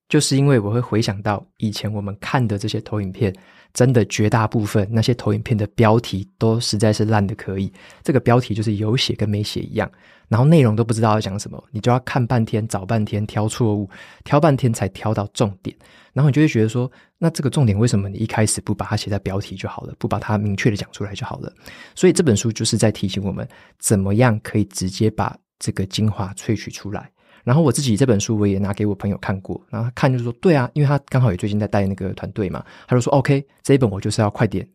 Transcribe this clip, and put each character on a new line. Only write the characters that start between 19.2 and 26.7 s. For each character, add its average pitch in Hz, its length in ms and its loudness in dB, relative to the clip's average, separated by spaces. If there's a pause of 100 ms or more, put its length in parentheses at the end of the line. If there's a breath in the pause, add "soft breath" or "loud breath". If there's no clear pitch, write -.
题 95 160 -10
就 - 120 -10
好 - 160 -12
了， - 140 -14
不 - 100 -4
把 98 120 -2
它 110 180 -2
明 104 180 -2
确 104 140 0
的 104 60 0
讲 - 160 -8
出 - 120 -10
来 98 120 -10
就 117 100 -10
好 - 140 -10
了？ - 120 -12 (440 loud breath)
所 - 120 4
以 175 60 8
这 - 80 2
本 123 160 4
书 113 140 -2
就 110 120 -6
是 113 140 0
在 107 140 4
提 104 160 -4
醒 95 160 -6
我 98 80 -4
们， 92 160 -8 (320 loud breath)
怎 - 180 2
么 98 180 0
样 113 280 4
可 - 160 -2
以 101 60 2
直 - 220 -6
接 107 220 0
把 - 260 -4 (220)
这 - 140 -6
个 95 160 -4
精 107 240 0
华 95 240 -6
萃 - 200 -4
取 - 140 -8
出 - 220 -12